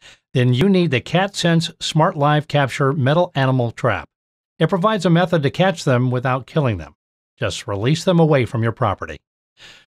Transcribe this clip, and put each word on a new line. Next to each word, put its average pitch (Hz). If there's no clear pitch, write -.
Then 123
you 147
need 180
the 120
CatSense 170
Smart -
Live 147
Capture 139
Metal 165
Animal 131
Trap. 95
It 190
provides 202
a 185
method 175
to 139
catch 185
them 127
without 127
killing 131
them. 78
Just -
release 117
them 175
away 151
from 110
your 117
property. 92